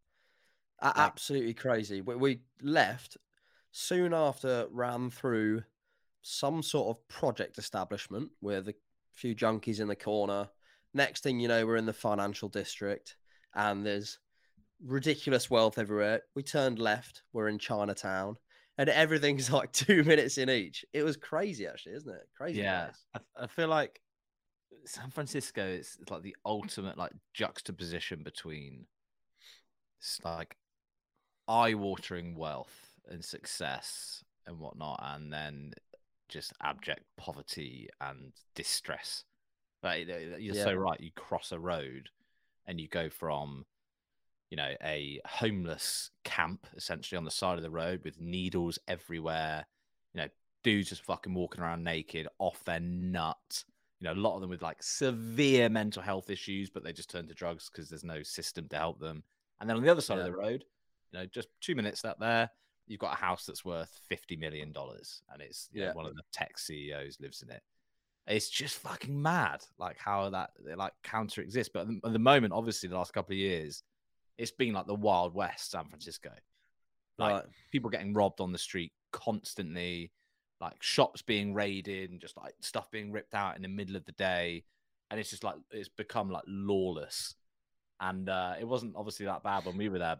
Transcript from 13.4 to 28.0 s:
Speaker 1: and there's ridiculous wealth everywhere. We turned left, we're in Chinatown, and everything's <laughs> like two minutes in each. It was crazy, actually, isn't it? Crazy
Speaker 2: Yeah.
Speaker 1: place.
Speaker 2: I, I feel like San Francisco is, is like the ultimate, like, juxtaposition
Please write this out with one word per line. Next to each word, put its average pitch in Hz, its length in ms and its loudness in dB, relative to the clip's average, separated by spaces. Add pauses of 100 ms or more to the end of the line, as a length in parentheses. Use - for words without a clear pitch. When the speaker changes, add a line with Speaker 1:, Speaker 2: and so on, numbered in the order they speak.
Speaker 1:
and 104 320 2
there's 104 360 -2 (600)
ridiculous 135 680 2
wealth 113 260 8
everywhere. 104 440 2 (160)
We 139 80 -2
turned 135 340 2
left, 113 540 0
we're 107 160 2
in 104 100 0
Chinatown, 101 800 0 (420)
and 143 100 4
everything's 143 600 6
<laughs> - 20 2
like 139 200 4
two 160 320 8
minutes 147 340 8
in 131 100 2
each. 101 440 2
It 147 100 0
was 147 140 2
crazy, 156 500 -4
actually, 73 300 -10
isn't 139 180 -10
it? - 220 -16
Crazy 147 240 -2
Speaker 2:
Yeah. 92 240 2
Speaker 1:
place. - 300 -14
Speaker 2:
I, - 280 -12
I 123 60 -4
feel 165 180 0
like 156 360 2 (800)
San 127 260 -10
Francisco 131 560 -4
is, 90 340 -6
is 87 100 -12
like 85 120 -6
the 98 220 -10
ultimate, 104 520 -4
like, 85 160 -4 (200)
juxtaposition 87 880 -4